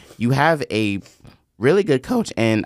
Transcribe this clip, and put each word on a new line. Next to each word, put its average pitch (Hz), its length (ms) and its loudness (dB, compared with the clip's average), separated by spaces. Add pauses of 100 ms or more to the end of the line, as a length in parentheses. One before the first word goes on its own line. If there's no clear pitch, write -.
(180)
You 120 140 0
have 143 400 2
a 101 300 -2 (560)
really 170 260 2
good 135 200 0
coach, 240 340 -4
and 110 280 0